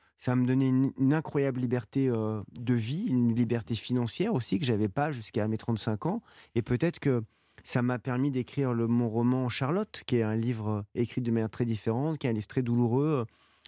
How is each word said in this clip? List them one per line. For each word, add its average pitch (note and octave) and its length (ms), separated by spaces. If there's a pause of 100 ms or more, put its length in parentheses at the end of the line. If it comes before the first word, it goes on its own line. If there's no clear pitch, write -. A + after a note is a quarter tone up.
(180)
ça B2 180
me B2+ 100
donnait C3 220
une, C3 320
une C3+ 140
incroyable C#3 480
liberté, B2+ 480
euh, A2 320 (180)
de B2 140
vie, B2 340
une A#2+ 260
liberté A#2 400
financière B2 600
aussi E3 260
que E3 60
j'avais G#2+ 240
pas C#3+ 240
jusqu'à A2+ 340
mes A2 100
trente-cinq A2 480
ans. G#3 160 (340)
Et A#2 60
peut-être B2+ 380
que B2 240 (400)
ça - 180
m'a B2 160
permis B2+ 320
d'écrire B2+ 440
le, A#2 140
mon A#2+ 200
roman B2 400
Charlotte, D3+ 580
qui B2+ 120
est A2+ 60
un G#2+ 120
livre A2 480 (120)
écrit - 260
de A#2 100
manière A2+ 180
très - 140
différente, A#2+ 540
qui C#3 100
est - 20
un A2+ 40
livre G#2+ 140
très - 140
douloureux. A#2+ 640 (420)